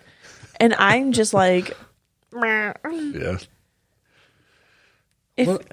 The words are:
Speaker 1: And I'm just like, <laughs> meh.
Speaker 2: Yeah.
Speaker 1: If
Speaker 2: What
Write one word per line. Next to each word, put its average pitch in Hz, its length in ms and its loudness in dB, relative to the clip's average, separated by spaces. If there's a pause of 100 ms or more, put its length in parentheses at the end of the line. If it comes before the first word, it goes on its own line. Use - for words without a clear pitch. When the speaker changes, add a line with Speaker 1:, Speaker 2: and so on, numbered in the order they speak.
(600)
Speaker 1:
And 226 160 4
I'm 247 380 2
just 220 200 0
like, 185 420 2 (300)
<laughs> - 280 -20
meh. 220 400 -4 (180)
Speaker 2:
Yeah. 294 460 -8 (2000)
Speaker 1:
If 247 100 2
Speaker 2:
What 190 260 -4